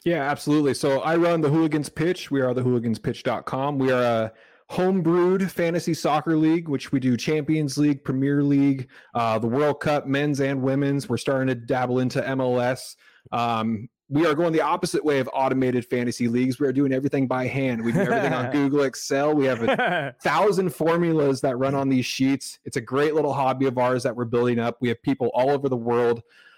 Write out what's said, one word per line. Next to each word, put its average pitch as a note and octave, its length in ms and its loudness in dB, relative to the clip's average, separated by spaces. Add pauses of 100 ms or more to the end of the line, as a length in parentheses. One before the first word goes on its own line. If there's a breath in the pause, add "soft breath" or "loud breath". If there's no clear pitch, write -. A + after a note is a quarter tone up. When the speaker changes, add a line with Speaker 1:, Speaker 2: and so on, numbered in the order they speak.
Speaker 1:
Yeah, D3 260 -2
absolutely. D3 440 0
So C3+ 260 0
I D#3+ 160 0
run E3+ 240 2
The D3+ 80 2
Hooligans D3+ 400 0
Pitch. F3 420 -4
We C#3 120 0
are B2+ 100 0
the B2+ 100 -2
hooligans A#2+ 360 0
pitch - 240 -6
dot A2 240 -4
com. C#3 320 -2
We C3 140 2
are B2 100 2
a A2+ 300 0 (380 soft breath)
homebrewed F3+ 800 2
fantasy E3+ 440 -2
soccer D#3 420 0
league, D#3+ 320 2
which C3+ 240 -4
we C3 80 2
do B2+ 160 2
Champions D3+ 600 -2
League, D3 260 2
Premier C#3+ 380 0
League, C#3 480 2 (240 loud breath)
uh, A2+ 240 0
the A2+ 100 -2
World C#3 320 0
Cup, D3 260 0
men's C#3 340 0
and C#3 200 -2
women's. C#3 480 0
We're A#2+ 80 0
starting C3 320 0
to B2+ 60 0
dabble B2+ 460 -2
into B2+ 280 -2
M C3 140 -2
L B2 180 0
S. B2 340 -4 (380 soft breath)
Um, A2+ 560 -2 (200)
we D3 160 2
are D3+ 120 2
going E3 160 0
the D#3 80 2
opposite D#3 440 -2
way D3 140 2
of B2 140 0
automated C3 520 0
fantasy A#2+ 440 -2
leagues. B2+ 320 0
We C#3+ 80 2
are B2+ 40 0
doing C3+ 200 2
everything C3+ 340 0
by B2+ 220 -2
hand. B2 360 -2
We A#2+ 60 0
do E3 120 2
everything G#3 300 0
on C3 200 -2
Speaker 2:
<laughs> - 0 -
Speaker 1:
Google C#3+ 300 2
Excel. C#3+ 520 0
We C#3 120 2
have A#2+ 180 0
a F3+ 540 0
Speaker 2:
<laughs> - 40 -16
Speaker 1:
thousand F3+ 500 2
formulas D#3+ 680 2
that C3 160 0
run C3+ 180 0
on C#3 140 0
these B2+ 180 2
sheets. - 580 -2
It's B2 120 -10
a B2+ 40 -4
great C#3+ 360 0
little D3 160 2
hobby C3 340 0
of B2+ 120 0
ours B2+ 260 2
that A#2+ 100 -2
we're A#2+ 120 -4
building A#2+ 340 2
up. A#2 200 -2
We B2+ 100 0
have A2+ 120 -4
people C3+ 320 0
all B2+ 160 2
over C#3 180 0
the B2+ 80 0
world, A#2 460 0 (360 soft breath)